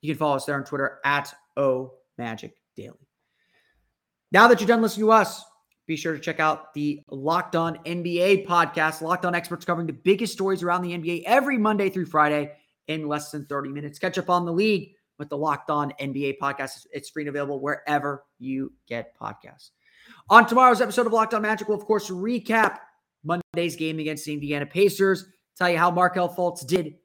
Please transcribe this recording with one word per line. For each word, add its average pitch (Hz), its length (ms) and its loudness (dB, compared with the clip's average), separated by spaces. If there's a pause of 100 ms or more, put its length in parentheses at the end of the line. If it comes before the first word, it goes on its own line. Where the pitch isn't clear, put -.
You 151 120 -4
can 143 60 -6
follow 151 160 2
us 135 100 -4
there 143 120 -2
on 135 60 -4
Twitter 135 400 -4
at 143 300 0 (240)
O 131 360 0 (260)
Magic 113 340 -10 (220)
Daily. - 320 -20 (1200)
Now 208 160 8
that 240 120 8
you're 208 80 -2
done 233 160 4
listening 214 240 0
to 220 40 6
us, 220 320 4 (420)
be 160 120 -4
sure 165 160 -4
to 143 60 -8
check 160 200 -6
out 156 340 0
the 147 360 -6
Locked 160 480 -2
On 165 280 -2
N 175 160 -6
B 170 200 -2
A 196 240 4
podcast. 160 560 0
Locked 175 240 -2
On 175 100 0
experts 170 300 -6
covering 170 200 -2
the 156 80 -6
biggest 190 380 2
stories 190 320 -2
around 175 180 0
the 175 120 -6
N 175 80 -6
B 170 200 -4
A - 80 -10
every 269 280 4
Monday 208 320 2
through 185 160 -4
Friday 147 480 2 (340)
in 156 200 -6
less 147 240 -6
than 147 140 -10
thirty 139 240 -6
minutes. 147 300 -10
Catch 185 180 -2
up 180 120 -4
on 175 160 2
the 170 80 -4
league 202 400 2 (260)
with 147 80 -10
the 147 100 -8
Locked 147 320 -4
On 147 300 0
N 139 140 -6
B 139 140 -4
A 139 100 -4
podcast. 139 560 -8
It's 139 160 -12
free 156 140 -8
and 147 60 -6
available 143 300 -4
wherever 143 640 -4 (160)
you 131 320 -6 (160)
get 117 320 -8
podcasts. - 520 -14 (580)
On 220 180 10
tomorrow's 247 320 6
episode 233 260 0
of 220 60 0
Locked 220 220 2
On 214 80 -2
Magic, 214 260 -2
we'll, 208 100 0
of 208 80 -10
course, 208 240 -2
recap 214 680 0 (480)
Monday's 170 500 -4
game 160 240 -4
against 151 240 -6
the 151 100 -8
Indiana 143 320 -4
Pacers, 190 600 2 (320)
tell 180 120 2
you 170 80 2
how 175 140 4
Markelle 175 420 2
Fultz 175 320 -4
did 156 400 -2